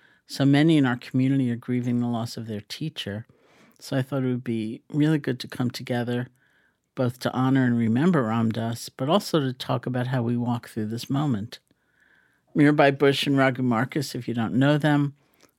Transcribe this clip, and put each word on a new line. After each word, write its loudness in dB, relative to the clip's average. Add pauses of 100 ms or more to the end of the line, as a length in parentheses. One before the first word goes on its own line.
(280)
so -2
many 6
in 4
our 2
community 0
are -2
grieving -2
the -2
loss -6
of -10
their -8
teacher. -10 (540)
So -6
I 2
thought -4
it -2
would -2
be -6
really 2
good -4
to -14
come -4
together, -4 (680)
both -2
to -4
honor 2
and 2
remember 4
Ram 0
Dass, -6
but -6
also 2
to 0
talk -6
about -2
how -2
we 0
walk -4
through -6
this -8
moment. -2 (1000)
Mirabai 6
Bush 2
and 0
Raghu 2
Marcus, -2
if -8
you -4
don't -2
know 4
them, 0 (420)